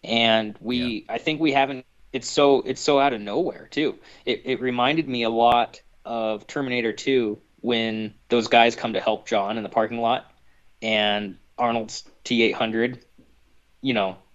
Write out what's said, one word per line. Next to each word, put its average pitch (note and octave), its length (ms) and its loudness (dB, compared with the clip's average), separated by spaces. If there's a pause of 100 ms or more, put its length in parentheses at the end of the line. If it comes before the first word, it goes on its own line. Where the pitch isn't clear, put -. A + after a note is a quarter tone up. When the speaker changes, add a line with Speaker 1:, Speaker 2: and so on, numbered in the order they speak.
Speaker 1:
and A2 560 0
we B2 180 -4 (300)
Speaker 2:
Yeah. B2+ 60 -8
Speaker 1:
I - 60 -6
think D#3 200 -4
we D#3 140 2
haven't. C3+ 320 0 (260)
It's B2+ 180 -6
so, C#3+ 340 6
it's B2+ 180 -6
so C#3+ 180 2
out C#3 140 4
of G#2+ 80 -8
nowhere A#2 480 -4
too. C#3+ 280 -2 (280)
It, A#2+ 200 -2
it C3 160 -4
reminded B2+ 460 0
me B2 160 -4
a A2+ 60 0
lot A#2 500 2 (260)
of A2 420 -6
Terminator B2 440 -2
two A2+ 480 0 (220)
when A2 520 -2 (160)
those A#2 180 2
guys A#2 280 6
come A2 180 -6
to - 60 -2
help - 280 -2
John G#2 300 -2
in G#2+ 60 -6
the G2+ 60 -8
parking A2+ 300 -2
lot, A#2 320 -2 (500)
and G#2 560 0 (200)
Arnold's A#2 460 -4 (200)
T A#2 180 0
eight A2+ 140 2
hundred, A#2 500 -2 (760)
you C3 120 -2
know F#2+ 240 -2 (180)